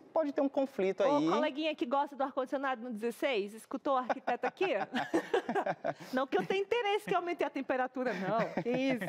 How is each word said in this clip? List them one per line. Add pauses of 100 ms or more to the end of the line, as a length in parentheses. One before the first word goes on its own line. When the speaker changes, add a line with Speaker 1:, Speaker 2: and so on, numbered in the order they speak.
(120)
Speaker 1:
pode
ter
um
conflito
Speaker 2:
Ô,
Speaker 1:
aí.
Speaker 2:
coleguinha
que
gosta
do
ar-condicionado
no
dezesseis,
escutou
o
arquiteto
aqui?
<laughs>
Não
que
eu
tenha
interesse
que
aumente
a
temperatura,
não.
Que
isso,